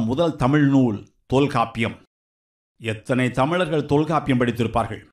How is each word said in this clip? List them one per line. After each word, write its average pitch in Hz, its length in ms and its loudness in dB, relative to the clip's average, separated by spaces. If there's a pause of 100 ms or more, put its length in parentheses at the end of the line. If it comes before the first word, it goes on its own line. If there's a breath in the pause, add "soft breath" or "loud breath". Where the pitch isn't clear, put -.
முதல் 151 340 0
தமிழ் 143 320 4
நூல் 127 300 2 (280)
தொல்காப்பியம். 117 720 -2 (800)
எத்தனை 120 500 -2
தமிழர்கள் 151 560 -2
தொல்காப்பியம் 147 540 0
படித்திருப்பார்கள்? 113 600 -2 (100)